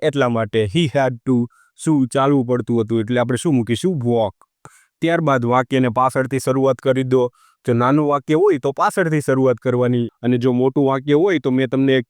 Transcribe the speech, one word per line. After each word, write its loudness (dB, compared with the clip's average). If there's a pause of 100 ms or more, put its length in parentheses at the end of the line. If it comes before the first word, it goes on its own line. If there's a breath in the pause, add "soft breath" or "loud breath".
એટલા 0
માટે. -2
He 0 (120)
had 0 (120)
to, 2 (460 soft breath)
શું 2
ચાલવું 0
પડતું -2
હતું, -2
એટલે -2
આપણે -2
શું -2
મૂકીશું? 0 (140)
Walk. -2 (640 loud breath)
ત્યારબાદ 0
વાક્યને 0
પાછળથી -2
શરૂઆત 0
કરી -2
દો. 2 (420 soft breath)
જો 0
નાનું 2
વાક્ય -2
હોય 2
તો -4
પાછળથી 0
શરૂઆત 2
કરવાની, -2 (160)
અને 0
જો 0
મોટું 0
વાક્ય 0
હોય 2
તો -2
મેં 0
તમને 0
એક -2